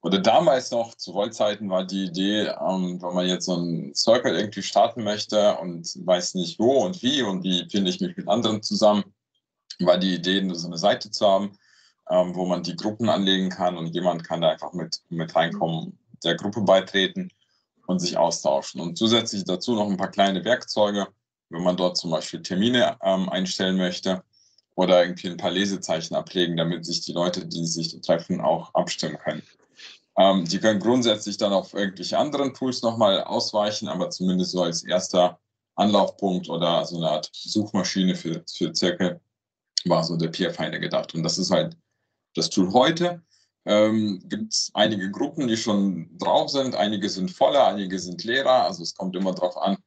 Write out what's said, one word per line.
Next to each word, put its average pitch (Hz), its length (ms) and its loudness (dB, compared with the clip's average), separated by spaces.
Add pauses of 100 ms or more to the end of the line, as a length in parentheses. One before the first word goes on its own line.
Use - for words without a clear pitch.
oder 95 200 0
damals 135 500 4
noch 117 240 -4
zu - 180 -16
Volt-Zeiten 104 580 -2
war 92 140 0
die 95 200 -4
Idee, 95 400 0
ähm, 90 580 -2
wenn 90 120 -6
man 90 120 0
jetzt 92 200 -2
so 90 80 0
einen 82 400 -4
Circle 113 420 4
irgendwie 101 260 -4
starten 113 400 2
möchte 104 560 2
und 85 300 -8 (180)
weiß 90 280 2
nicht 87 260 -4
wo 123 240 4
und 92 180 -6
wie 135 200 0
und 95 200 -2
wie 90 260 -2
finde 95 220 0
ich - 100 -4
mich 87 160 -4
mit 87 120 -10
anderen 87 340 0
zusammen, 104 400 4 (760)
war 90 180 4
die 92 160 2
Idee, 92 400 0
so 85 140 -8
eine 85 100 -8
Seite 107 320 0
zu - 160 0
haben, 101 320 2 (520)
ähm, 90 260 2
wo 92 100 -2
man 87 160 -2
die 85 140 -8
Gruppen 107 320 -4
anlegen 95 420 2
kann 90 260 -2
und 82 120 -6
jemand 85 340 -2
kann 82 180 -6
da 82 100 4
einfach 78 220 -6
mit, 85 360 -8
mit 82 260 -6
reinkommen, - 640 -2 (240)
der 113 140 0
Gruppe 101 240 -6
beitreten 95 680 2 (560)
und 92 120 2
sich 87 180 -2
austauschen. 71 640 0
Und 85 180 -8
zusätzlich 113 460 2
dazu 90 300 -2
noch 104 160 0
ein 95 60 0
paar 92 160 -4
kleine 98 320 2
Werkzeuge, 104 640 0 (420)
wenn 85 140 -6
man 90 120 2
dort 90 200 0
zum 85 160 -4
Beispiel 80 280 -6
Termine, 95 600 2
ähm, 95 260 2
einstellen 92 480 0
möchte 92 460 -2 (540)
oder 90 260 6
irgendwie 90 260 -2
ein 87 100 -10
paar 90 120 -2
Lesezeichen 90 640 -4
ablegen, 85 420 0
damit 85 300 -2
sich 85 140 -4
die - 120 -10
Leute, 87 340 -2
die 82 200 -6
sich 82 340 -6
treffen, - 400 -2
auch 82 340 -2
abstimmen - 440 -2
können. - 240 -8 (760)
Ähm, 95 280 6
die 85 120 -2
können 107 220 2
grundsätzlich 107 560 2
dann 104 160 0
auf 95 220 0
irgendwelche 92 440 -2
anderen 139 340 0
Tools 127 300 -4
nochmal 110 400 2
ausweichen, - 640 -2
aber 87 240 -4
zumindest 92 400 0
so 87 120 0
als 85 200 -2
erster 90 560 2 (380)
Anlaufpunkt 92 760 2
oder 82 340 0
so 85 120 -10
eine 82 120 -2
Art 78 240 -2
Suchmaschine 95 840 0
für, 82 260 -6 (100)
für 80 200 -4
Zirkel 90 480 -2 (640)
war 85 180 4
so 82 140 -4
der 82 120 0
Peer 87 240 -2
Finder 78 280 -6
gedacht. 80 340 -4
Und 82 80 -2
das 85 160 -2
ist 90 140 0
halt - 240 0 (580)
das - 160 -2
Tool - 220 2
heute. 175 500 2 (420)
Ähm, 107 600 2
gibt's - 500 -4
einige 101 380 2
Gruppen, - 340 -2
die 113 100 2
schon 98 640 0
drauf 131 320 2
sind, 135 240 0
einige 104 340 0
sind 92 220 -4
voller, 131 380 4
einige 95 320 -4
sind 87 240 -10
leerer. 127 400 2
Also 85 180 -4
es - 140 -10
kommt 92 180 -6
immer 92 200 -2
drauf 87 220 -4
an 92 200 0 (100)